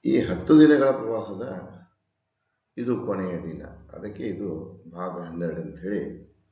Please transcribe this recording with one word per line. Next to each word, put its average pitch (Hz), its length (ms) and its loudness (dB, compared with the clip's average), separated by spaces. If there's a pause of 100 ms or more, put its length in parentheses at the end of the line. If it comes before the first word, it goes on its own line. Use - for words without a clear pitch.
ಈ 135 140 4
ಹತ್ತು 156 420 6
ದಿನಗಳ 143 300 8
ಪ್ರವಾಸದ 110 800 -6 (1040)
ಇದು 120 300 -2
ಕೊನೆಯ 92 360 -4
ದಿನ, 78 240 -12
ಅದಕ್ಕೆ - 560 -14
ಇದು 90 600 -8 (100)
ಭಾಗ 90 180 -8
ಹನ್ನೆರಡು 85 520 -6
ಅಂತ - 160 -12
ಹೇಳಿ 92 560 -8 (180)